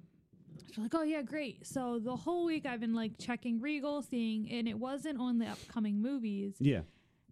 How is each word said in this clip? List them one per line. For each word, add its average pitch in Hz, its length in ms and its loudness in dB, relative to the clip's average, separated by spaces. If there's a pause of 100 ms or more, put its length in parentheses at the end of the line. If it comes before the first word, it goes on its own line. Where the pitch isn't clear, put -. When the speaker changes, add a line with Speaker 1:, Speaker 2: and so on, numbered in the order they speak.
(580)
Speaker 1:
So - 200 -18
we're 214 60 -2
like, 233 120 0
"Oh, 320 80 4
yeah, 302 180 2
great." 269 460 -6
So 240 320 0
the 240 160 -2
whole 339 300 2
week 320 200 2
I've 247 140 -2
been, 226 160 2
like, 226 220 0
checking 240 420 0
Regal, 294 420 0
seeing, 220 480 0
and 233 180 0
it 214 120 -2
wasn't 269 400 -2
on 247 180 4
the 226 100 4
upcoming 208 540 0
movies. 214 580 0
Speaker 2:
Yeah. 127 220 6 (500)